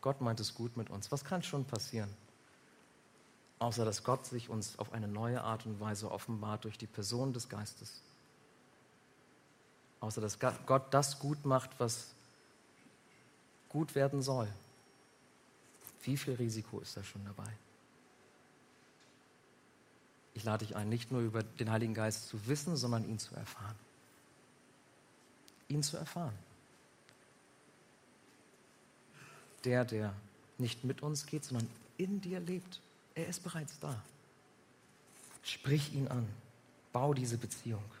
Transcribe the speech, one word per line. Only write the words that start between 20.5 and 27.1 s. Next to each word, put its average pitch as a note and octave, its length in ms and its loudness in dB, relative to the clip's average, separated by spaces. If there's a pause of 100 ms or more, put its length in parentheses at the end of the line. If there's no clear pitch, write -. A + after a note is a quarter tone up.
dich - 100 -4
ein, G#2 140 0
nicht A#2 220 0
nur B2+ 100 4
über A2+ 200 2
den A2 300 0
Heiligen A2 240 4
Geist A2 320 0
zu G#2 180 -6
wissen, D3 300 2
sondern A#2+ 320 2
ihn A2 100 -2
zu - 160 -6
erfahren. G#2+ 420 -8 (1900)
Ihn D3 120 2
zu - 140 0
erfahren. D#3 420 -4 (3250)